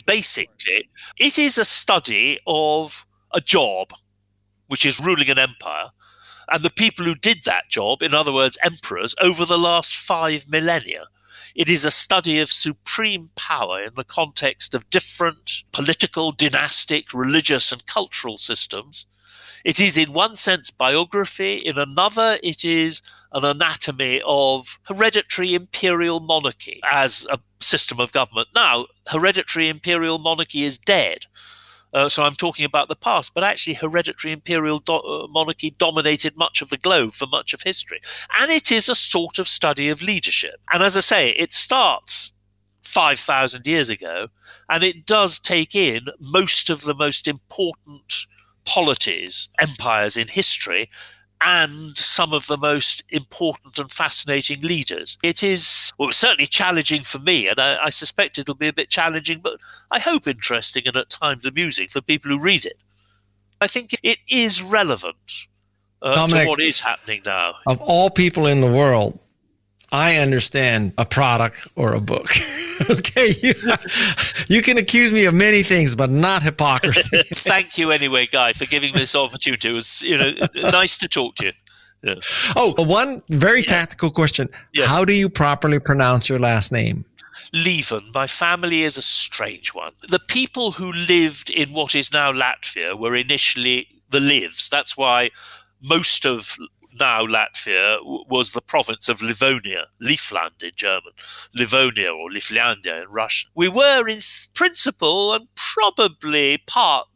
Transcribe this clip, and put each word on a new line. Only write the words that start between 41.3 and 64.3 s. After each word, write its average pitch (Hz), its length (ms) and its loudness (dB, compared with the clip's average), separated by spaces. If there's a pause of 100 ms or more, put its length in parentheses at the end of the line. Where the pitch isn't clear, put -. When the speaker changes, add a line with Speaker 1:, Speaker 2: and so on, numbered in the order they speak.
Speaker 1:
it 165 200 -2
starts - 840 0 (500)
five 151 360 2
thousand 127 460 0
years 147 240 0
ago, 92 380 -8 (420)
and 170 140 2
it 175 220 -2
does 208 340 2
take 170 360 -2
in 127 320 0 (120)
most 175 500 0
of 147 140 -4
the 147 120 -2
most 147 320 -2
important - 1000 -8 (380)
polities, 95 840 0 (100)
empires 117 580 0
in 113 100 -2
history, 107 640 0 (520)
and 156 540 0
some - 380 2
of 147 140 -4
the 147 100 -2
most 147 520 0
important 151 680 -6
and 139 140 -10
fascinating 143 720 -2
leaders. 143 600 -4
It 170 220 0
is, - 560 2
well, 139 120 0
certainly 202 360 4
challenging 160 560 0
for - 160 -8
me, 143 280 2
and 110 120 0
I, 139 240 2
I 151 80 0
suspect - 480 0
it'll 139 160 -6
be 151 140 -2
a 151 40 -4
bit - 160 -4
challenging, 165 540 -2
but - 160 -4 (320)
I 240 80 0
hope 330 260 0
interesting 120 600 -2
and 123 80 -4
at - 140 -2
times 139 360 -4
amusing 135 440 -4
for 139 120 -4
people 147 300 -2
who 143 80 0
read 175 260 0
it. - 120 -10 (840)
I 202 60 2
think 240 340 -4
it 226 260 0
is 220 360 2